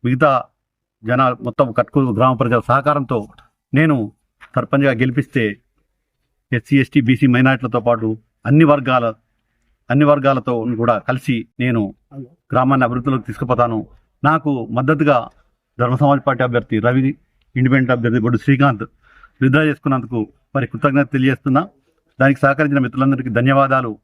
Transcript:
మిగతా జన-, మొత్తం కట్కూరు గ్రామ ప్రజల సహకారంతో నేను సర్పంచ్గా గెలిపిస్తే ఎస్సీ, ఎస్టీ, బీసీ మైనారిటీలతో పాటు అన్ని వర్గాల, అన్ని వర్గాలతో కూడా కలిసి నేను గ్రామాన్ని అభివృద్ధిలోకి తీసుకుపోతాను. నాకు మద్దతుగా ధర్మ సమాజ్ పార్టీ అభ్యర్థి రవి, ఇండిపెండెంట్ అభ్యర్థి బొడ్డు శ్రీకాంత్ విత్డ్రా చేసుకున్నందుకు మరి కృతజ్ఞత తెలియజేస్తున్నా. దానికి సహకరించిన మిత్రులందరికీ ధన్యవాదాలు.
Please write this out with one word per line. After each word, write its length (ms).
మిగతా 400
జన-, 380
మొత్తం 300
కట్కూరు 420
గ్రామ 200
ప్రజల 340
సహకారంతో 600
నేను 380
సర్పంచ్గా 340
గెలిపిస్తే 680
ఎస్సీ, 280
ఎస్టీ, 200
బీసీ 260
మైనారిటీలతో 540
పాటు 360
అన్ని 180
వర్గాల, 500
అన్ని 140
వర్గాలతో 640
కూడా 220
కలిసి 500
నేను 340
గ్రామాన్ని 600
అభివృద్ధిలోకి 420
తీసుకుపోతాను. 600
నాకు 420
మద్దతుగా 600
ధర్మ 160
సమాజ్ 300
పార్టీ 180
అభ్యర్థి 340
రవి, 400
ఇండిపెండెంట్ 340
అభ్యర్థి 300
బొడ్డు 180
శ్రీకాంత్ 440
విత్డ్రా 220
చేసుకున్నందుకు 640
మరి 100
కృతజ్ఞత 460
తెలియజేస్తున్నా. 560
దానికి 200
సహకరించిన 380
మిత్రులందరికీ 520
ధన్యవాదాలు. 720